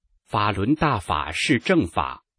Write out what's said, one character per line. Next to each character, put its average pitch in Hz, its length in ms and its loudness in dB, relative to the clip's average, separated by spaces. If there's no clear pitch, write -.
法 104 260 0
轮 104 240 0
大 139 240 0
法 76 320 -4
是 - 260 0
正 185 300 2
法， 65 360 -4